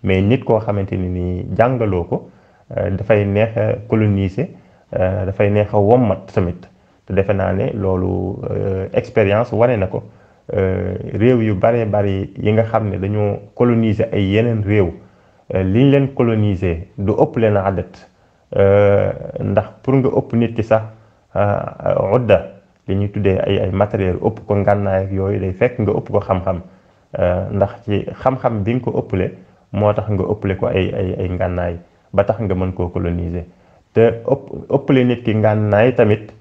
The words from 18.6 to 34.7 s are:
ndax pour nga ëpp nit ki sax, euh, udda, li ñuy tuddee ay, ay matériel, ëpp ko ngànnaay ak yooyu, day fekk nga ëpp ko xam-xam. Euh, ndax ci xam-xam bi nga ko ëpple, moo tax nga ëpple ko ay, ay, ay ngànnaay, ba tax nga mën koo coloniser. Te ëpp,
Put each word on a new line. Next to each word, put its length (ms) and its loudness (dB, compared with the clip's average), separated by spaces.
ndax 280 0
pour 100 0
nga 160 4
ëpp 240 -2
nit 220 0
ki 80 -2
sax, 180 2
euh, 800 0
udda, 240 4
li 80 -2
ñuy 160 -2
tuddee 340 0
ay, 140 0
ay 120 -2
matériel, 460 0
ëpp 300 -2
ko 80 0
ngànnaay 500 0
ak 60 -8
yooyu, 280 -2
day 140 -4
fekk 260 0
nga 140 2
ëpp 160 -4
ko 100 0
xam-xam. 420 -2
Euh, 320 0
ndax 200 0
ci 200 -2
xam-xam 400 0
bi 100 0
nga 80 -2
ko 160 -4
ëpple, 300 -2
moo 220 2
tax 160 -4
nga 140 0
ëpple 240 -4
ko 100 -2
ay, 260 0
ay, 260 -4
ay 100 -4
ngànnaay, 460 -4
ba 100 2
tax 180 -2
nga 140 -2
mën 180 -2
koo 160 -4
coloniser. 560 -4
Te 140 6
ëpp, 180 -2